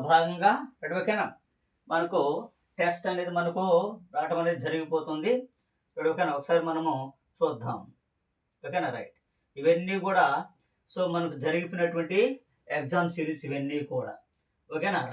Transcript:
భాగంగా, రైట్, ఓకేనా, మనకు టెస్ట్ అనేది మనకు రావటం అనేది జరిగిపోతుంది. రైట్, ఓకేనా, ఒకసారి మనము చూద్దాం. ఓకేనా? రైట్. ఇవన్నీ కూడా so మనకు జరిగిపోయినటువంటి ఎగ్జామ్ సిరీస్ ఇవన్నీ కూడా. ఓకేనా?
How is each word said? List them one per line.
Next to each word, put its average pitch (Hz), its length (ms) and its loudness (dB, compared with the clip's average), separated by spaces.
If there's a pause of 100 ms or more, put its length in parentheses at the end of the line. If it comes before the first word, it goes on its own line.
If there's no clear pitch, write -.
(120)
భాగంగా, 175 420 6 (280)
రైట్, 160 200 -4
ఓకేనా, 214 260 0 (640)
మనకు 170 280 2 (580)
టెస్ట్ 175 320 0
అనేది 175 260 -4
మనకు 170 260 0 (520)
రావటం 165 260 0
అనేది 165 240 0
జరిగిపోతుంది. 156 640 -2 (680)
రైట్, 156 160 0
ఓకేనా, 170 260 0
ఒకసారి 165 300 2
మనము 160 240 0 (460)
చూద్దాం. 123 400 -2 (880)
ఓకేనా? 175 280 -2
రైట్. - 200 -12 (440)
ఇవన్నీ 175 360 4 (120)
కూడా 190 180 6 (680)
so 185 80 -4 (140)
మనకు 165 200 -2 (100)
జరిగిపోయినటువంటి 170 760 0 (600)
ఎగ్జామ్ 170 380 0
సిరీస్ 156 300 -6
ఇవన్నీ 139 300 -4 (160)
కూడా. 127 200 -4 (600)
ఓకేనా? 170 260 -2 (120)